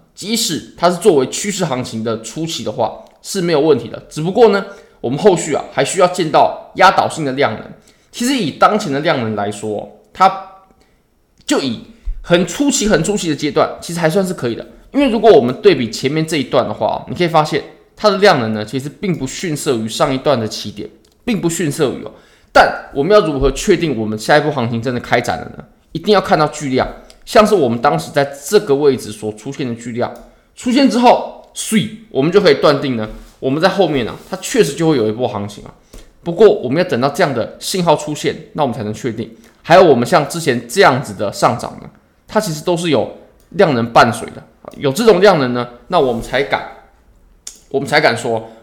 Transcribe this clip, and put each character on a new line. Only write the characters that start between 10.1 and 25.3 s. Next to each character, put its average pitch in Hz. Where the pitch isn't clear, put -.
它 -
就 285
以 131
很 175
初 285
期、 208
很 170
初 202
期 180
的 147
阶 143
段， 147
其 170
实 170
还 165
算 190
是 180
可 127
以 113
的。 -
因 269
为 277
如 226
果 214
我 147
们 123
对 196
比 123
前 131
面 156
这 165
一 135
段 131
的 -
话， -
你 127
可 175
以 165
发 160
现 156
它 214
的 202
量 185
能 110
呢， 107
其 120
实 143
并 185
不 131
逊 151
色 135
于 110
上 143
一 131
段 135
的 110
起 -
点， -
并 214
不 165
逊 165
色 143
于 71
哦。 -
但 -
我 139
们 170
要 208
如 143
何 139
确 -
定 151
我 110
们 107
下 151
一 151
波 151
行 123
情 117
真 127
的 120
开 120
展 85